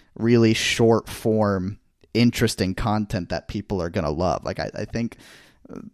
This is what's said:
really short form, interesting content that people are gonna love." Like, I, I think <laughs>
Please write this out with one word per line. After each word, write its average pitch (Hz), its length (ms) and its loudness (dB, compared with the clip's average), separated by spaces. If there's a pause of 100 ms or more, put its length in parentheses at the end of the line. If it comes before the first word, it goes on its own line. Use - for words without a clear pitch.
(160)
really 113 380 4
short 113 540 2
form, 101 680 -2 (360)
interesting 110 600 2
content 104 540 -4
that 85 180 -6
people 98 340 -6
are 85 100 -4
gonna 82 200 -2
love." 85 340 -2
Like, 95 140 -6
I, - 160 -6
I 104 100 -8
think 117 340 -8 (500)
<laughs> - 0 - (240)